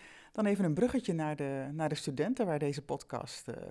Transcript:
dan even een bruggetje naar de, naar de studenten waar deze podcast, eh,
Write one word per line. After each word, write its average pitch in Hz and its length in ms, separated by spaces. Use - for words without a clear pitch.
dan 214 140
even 202 180
een 156 100
bruggetje 240 380
naar 156 240
de, 139 360
naar 156 160
de 151 60
studenten 156 520
waar 156 120
deze 143 240
podcast, - 680
eh, - 220